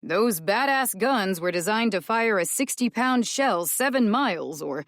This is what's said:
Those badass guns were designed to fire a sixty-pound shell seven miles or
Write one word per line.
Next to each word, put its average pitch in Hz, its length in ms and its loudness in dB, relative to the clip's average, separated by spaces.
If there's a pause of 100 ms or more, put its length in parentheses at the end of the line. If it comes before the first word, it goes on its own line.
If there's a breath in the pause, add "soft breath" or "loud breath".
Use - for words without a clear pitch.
Those 202 380 0
badass 247 580 0
guns 196 440 0
were 175 100 -2
designed 214 400 0
to 190 80 0
fire 226 400 0
a 170 60 2
sixty-pound 247 800 0
shell 208 380 0
seven 247 440 2
miles 170 520 -2
or 147 260 -6